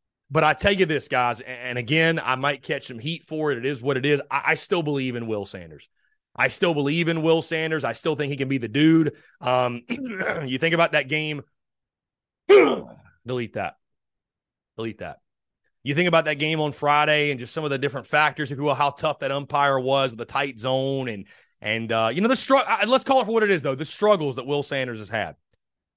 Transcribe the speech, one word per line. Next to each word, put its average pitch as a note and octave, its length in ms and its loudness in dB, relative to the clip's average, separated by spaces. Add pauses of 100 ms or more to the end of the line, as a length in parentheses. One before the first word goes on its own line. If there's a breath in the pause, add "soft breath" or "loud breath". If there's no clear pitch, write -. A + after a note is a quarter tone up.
(320)
but D#3 140 2
I D3+ 80 4
tell G3+ 180 0
you F#3+ 140 4
this, D3+ 240 -4
guys, B2 320 0
a-, - 80 -16
and B2 280 -8
again, D#3+ 460 2
I B2+ 140 0
might C#3 260 -2
catch C#3+ 240 -6
some B2 120 -12
heat D#3 260 -8
for D#3 260 -2
it. B2 60 0
It A#2+ 80 -6
is C3+ 180 -4
what C3+ 140 0
it B2+ 80 -2
is. D3 160 2 (100)
I, C3+ 160 -2
I D#3+ 80 2
still F3 260 -2
believe C3+ 360 -2
in A#2 100 -6
Will G#2 180 -4
Sanders. E2 440 -16 (440)
I B2+ 140 2
still E3+ 260 0
believe D3+ 360 0
in E3 120 0
Will E3 200 4
Sanders. D#3+ 420 -4
I C#3 80 -2
still D3+ 240 -2
think C#3 160 -4
he C#3+ 60 -6
can C3+ 100 -4
be C3+ 100 -2
the A2+ 120 -4
dude. D#3 460 4 (260 loud breath)
Um, B2 440 0
<clears throat> - 40 -20
you F#3 680 -6
think E3 160 0
about E3 200 2
that C#3 160 0
game. D3+ 320 -4 (520)
<clears throat> - 540 -20
Delete B2+ 1080 4
that. G2 200 -4 (1000)
Delete A2+ 220 -8
that. D#2+ 180 -12 (680)
You C#3 100 -4
think F3 140 2
about E3 180 4
that D3+ 140 -2
game D#3 220 0
on D3 100 -2
Friday D3 600 2
and B2+ 80 -6
just A#2+ 140 -12
some D#3 120 -6
of D3 40 -2
the C#3 80 0
different C3 300 -4
factors, D3 460 0
if C3 40 -8
you C#3 60 -6
will, C#3+ 120 2
how C#3+ 160 0
tough D3+ 280 -4
that C#3 140 -4
umpire C#3+ 440 2
was C3+ 340 2
with A2+ 80 -4
the A2+ 60 -6
tight C3+ 320 -4
zone C3 520 -2
and, G2 180 -10 (320 soft breath)
and, A2 320 -4
uh, A2+ 220 2
you E3+ 80 -2
know, A3+ 80 2
the B3+ 80 4
str-, - 180 2
uh, G#3+ 320 2
let's B3+ 160 2
call C4+ 160 4
it A3+ 60 0
for A3 80 -4
what A3 100 2
it G3+ 80 2
is, D#3+ 120 0
though, C3+ 120 -2
the D3+ 80 -8
struggles D#3 540 0
that B2 80 -8
Will C#3+ 180 -2
Sanders B2+ 360 -4
has G2+ 100 -14
had. F#2+ 260 -4 (600)